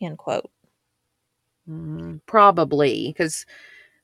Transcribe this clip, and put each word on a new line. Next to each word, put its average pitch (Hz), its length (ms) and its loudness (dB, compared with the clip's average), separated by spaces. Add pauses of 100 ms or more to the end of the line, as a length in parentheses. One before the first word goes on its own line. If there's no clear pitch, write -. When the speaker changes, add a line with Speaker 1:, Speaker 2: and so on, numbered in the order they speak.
Speaker 1:
end 170 160 -10
quote. - 340 -6 (1160)
Speaker 2:
Mm, 160 560 -12
probably, 147 920 4
'cause - 280 -4 (580)